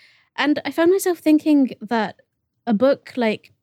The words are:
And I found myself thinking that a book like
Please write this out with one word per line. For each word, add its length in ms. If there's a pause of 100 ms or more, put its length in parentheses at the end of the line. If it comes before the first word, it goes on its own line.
(360)
And 300
I 60
found 200
myself 280
thinking 500 (100)
that 400 (480)
a 60
book 420
like 480